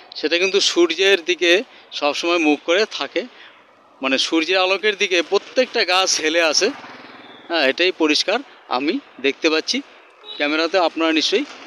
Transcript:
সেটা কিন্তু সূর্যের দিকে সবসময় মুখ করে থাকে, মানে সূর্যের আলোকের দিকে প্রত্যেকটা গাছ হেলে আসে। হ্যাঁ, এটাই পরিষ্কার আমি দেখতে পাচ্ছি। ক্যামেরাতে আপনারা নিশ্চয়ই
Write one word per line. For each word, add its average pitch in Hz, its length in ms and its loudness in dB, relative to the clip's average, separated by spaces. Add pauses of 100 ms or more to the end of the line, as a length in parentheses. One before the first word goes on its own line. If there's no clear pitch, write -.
(160)
সেটা 160 220 0
কিন্তু 190 220 0
সূর্যের 175 680 2
দিকে 180 380 2 (280)
সবসময় 170 460 -2
মুখ 151 280 2
করে 190 200 2
থাকে, 165 400 -6 (760)
মানে 131 160 0
সূর্যের 165 400 0
আলোকের 190 400 0
দিকে 180 240 2
প্রত্যেকটা 202 640 -2
গাছ 180 360 0
হেলে 160 200 2
আসে। 165 280 2 (760)
হ্যাঁ, 156 220 2
এটাই 170 220 2
পরিষ্কার 165 480 0 (280)
আমি 147 320 -2 (220)
দেখতে 139 280 0
পাচ্ছি। 156 320 -2 (540)
ক্যামেরাতে 156 420 -2
আপনারা 160 340 2
নিশ্চয়ই 180 340 0 (220)